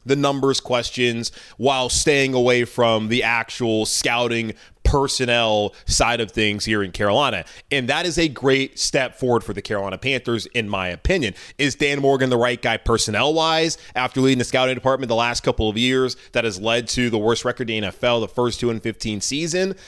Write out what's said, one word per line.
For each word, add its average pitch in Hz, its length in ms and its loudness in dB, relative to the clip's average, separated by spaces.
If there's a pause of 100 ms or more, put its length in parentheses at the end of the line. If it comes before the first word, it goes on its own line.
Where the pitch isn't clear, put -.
the 131 120 0
numbers 139 440 2
questions 120 720 -2 (260)
while 127 320 0
staying 135 440 2
away 123 320 4
from 113 440 0
the 123 120 0
actual 113 640 -2
scouting 117 680 -2 (280)
personnel 120 920 2 (100)
side 117 360 0
of 107 100 -6
things 104 320 -2
here 107 180 0
in 92 120 -6
Carolina. 107 500 0 (260)
And 127 200 0
that 160 160 0
is 160 120 -4
a 165 120 2
great 135 500 0
step 131 360 -2
forward 120 280 0
for - 80 -8
the 98 100 -8
Carolina 98 360 -4
Panthers, 123 500 -2
in 110 220 -2
my 95 180 -2
opinion. 104 460 -2 (240)
Is 139 180 0
Dan 143 240 0
Morgan 139 300 2
the 123 80 4
right 123 240 0
guy 113 160 0
personnel-wise 156 1000 0 (180)
after 127 260 -2
leading 131 160 6
the 120 80 0
scouting 131 300 2
department 131 340 0
the 113 60 2
last 117 260 0
couple 117 260 0
of 107 100 0
years 127 380 2 (160)
that 117 140 0
has 95 160 -4
led 113 280 0
to 123 200 0
the 110 80 0
worst 110 260 0
record 123 260 -4
in 113 40 -4
the 110 60 -2
N 104 40 -4
F 95 180 -8
L, 120 200 2
the 104 80 -4
first 120 320 -2
two 120 80 0
and 113 120 -4
fifteen 107 380 -6
season? 170 560 -4 (120)